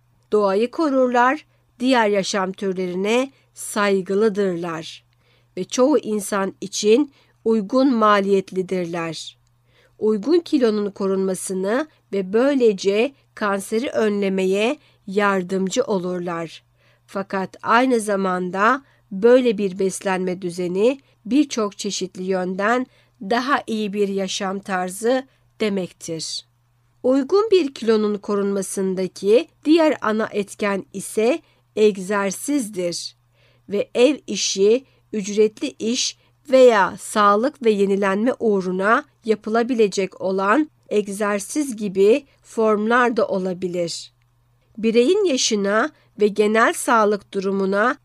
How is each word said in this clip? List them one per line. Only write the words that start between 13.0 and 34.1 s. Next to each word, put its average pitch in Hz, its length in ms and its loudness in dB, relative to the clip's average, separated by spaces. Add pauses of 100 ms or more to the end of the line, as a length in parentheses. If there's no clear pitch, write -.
kanseri 214 540 -4
önlemeye 202 880 0 (300)
yardımcı 190 800 -2
olurlar. 175 800 -6 (440)
Fakat 190 560 -8
aynı 240 380 4
zamanda 196 800 0 (300)
böyle 233 460 4
bir 196 200 -4
beslenme 185 640 -4
düzeni 185 580 0 (260)
birçok 240 520 0
çeşitli 185 440 -8
yönden 190 640 -2 (440)
daha 247 360 0
iyi 214 260 -4
bir 202 160 -2
yaşam 196 500 -6
tarzı 196 680 -4 (340)
demektir. 185 840 -6 (560)
Uygun 277 480 2
bir 330 240 2
kilonun 214 440 0
korunmasındaki 196 1300 -2 (160)
diğer 311 360 4
ana 214 320 -2
etken 202 600 -4
ise 226 500 -2 (340)
egzersizdir 202 1400 -2 (520)
ve 202 260 -4
ev 254 220 4 (100)